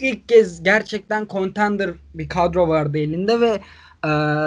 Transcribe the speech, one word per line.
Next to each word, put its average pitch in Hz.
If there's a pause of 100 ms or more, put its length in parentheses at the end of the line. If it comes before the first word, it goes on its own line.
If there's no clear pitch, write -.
ilk 262
kez 185
gerçekten 214
contender 196 (240)
bir 156
kadro 175
vardı 151
elinde 180
ve, 220 (460)
e, 156 (360)